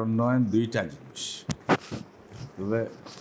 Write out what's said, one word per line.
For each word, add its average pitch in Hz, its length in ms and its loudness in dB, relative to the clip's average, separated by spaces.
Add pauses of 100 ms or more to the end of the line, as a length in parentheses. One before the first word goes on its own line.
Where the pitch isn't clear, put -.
উন্নয়ন 120 380 4 (100)
দুইটা 113 280 4 (120)
জিনিস। - 300 -10 (1300)
তবে 104 240 0 (400)